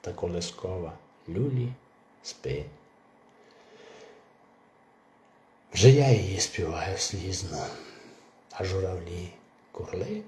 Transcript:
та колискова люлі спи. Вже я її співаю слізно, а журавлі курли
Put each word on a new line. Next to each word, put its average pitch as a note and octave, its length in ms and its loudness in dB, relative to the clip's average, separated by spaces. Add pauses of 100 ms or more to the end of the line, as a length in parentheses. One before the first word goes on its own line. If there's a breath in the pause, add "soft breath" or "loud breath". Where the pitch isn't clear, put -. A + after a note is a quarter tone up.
та - 120 -10
колискова F2 800 -6 (360)
люлі B2 400 0 (540)
спи. - 420 -8 (3000 loud breath)
Вже G#2+ 140 12
я C#3 200 10
її G2 300 4
співаю F#2+ 580 -2
слізно, F2+ 680 -4 (840 loud breath)
а - 140 -6
журавлі F2+ 680 -4 (400)
курли G3+ 560 -6